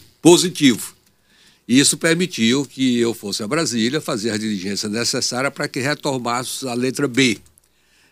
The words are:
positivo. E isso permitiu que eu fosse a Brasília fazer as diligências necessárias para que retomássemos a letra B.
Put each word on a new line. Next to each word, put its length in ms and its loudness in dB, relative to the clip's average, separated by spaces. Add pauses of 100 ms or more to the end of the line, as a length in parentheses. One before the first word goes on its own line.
(220)
positivo. 720 4 (720)
E 120 4
isso 180 4
permitiu 680 0
que 340 0
eu 160 0
fosse 260 -8
a 60 -8
Brasília 520 -2
fazer 300 -6
as 100 -2
diligências 520 -6
necessárias 600 -2
para 160 -6
que 120 -8
retomássemos 920 -4
a 40 -4
letra 320 -2
B. 320 0 (720)